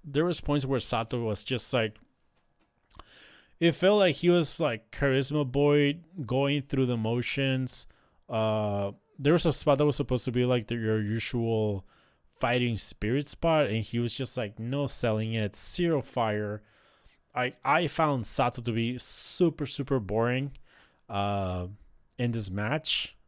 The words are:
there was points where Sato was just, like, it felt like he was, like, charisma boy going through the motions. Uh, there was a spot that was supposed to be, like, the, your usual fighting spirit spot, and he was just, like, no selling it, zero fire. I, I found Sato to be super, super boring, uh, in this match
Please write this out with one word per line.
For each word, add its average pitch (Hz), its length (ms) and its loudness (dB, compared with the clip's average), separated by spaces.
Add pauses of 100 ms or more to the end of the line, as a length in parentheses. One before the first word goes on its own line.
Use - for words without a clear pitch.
there 147 200 0
was 175 160 -2
points 143 260 -2
where 131 140 0
Sato 117 420 -4
was 107 220 -4
just, - 280 -4
like, 113 260 0 (1600)
it 165 120 4
felt 202 280 4
like 175 160 4
he 170 120 2
was, 175 300 4
like, 127 320 -2
charisma 139 600 0
boy 147 500 4 (260)
going 139 360 0
through 131 240 0
the 120 100 0
motions. 127 920 -2 (420)
Uh, 107 600 0 (280)
there 143 160 4
was 175 120 2
a 156 60 4
spot 139 260 2
that 147 80 4
was 143 80 2
supposed 127 300 -2
to 123 80 -4
be, 123 120 2
like, 123 220 2
the, 120 80 -4
your 110 260 0
usual 110 840 -2 (540)
fighting 120 360 2
spirit 127 520 -4
spot, 156 380 2
and 107 180 -2
he 120 160 -2
was 117 120 -2
just, - 240 -6
like, 107 220 -6
no 131 300 -2
selling 110 460 -2
it, 107 200 -2
zero 165 480 0
fire. 107 600 -2 (720)
I, 127 180 -2 (100)
I 156 220 4
found 143 400 0
Sato 120 360 0
to 117 100 -2
be 117 260 0
super, - 680 -2
super 131 340 -2
boring, 120 520 -2 (560)
uh, 98 600 -2 (500)
in 120 140 0
this 104 180 -4
match 107 680 -4 (120)